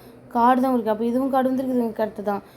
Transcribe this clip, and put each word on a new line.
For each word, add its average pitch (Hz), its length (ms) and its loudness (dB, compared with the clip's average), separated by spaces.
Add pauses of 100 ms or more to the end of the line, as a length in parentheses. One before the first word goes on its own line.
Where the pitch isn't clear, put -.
(380)
காடு 247 240 4
தான் 262 120 2
குறிக்கும். 220 240 0
அப்ப 233 140 -2
இதுவும் 262 240 -2
காடு 262 160 2
வந்திருக்கு, 254 260 -2
இதுவும் 233 220 -2
கரெக்ட் 214 320 -6
தான். 202 140 -6 (120)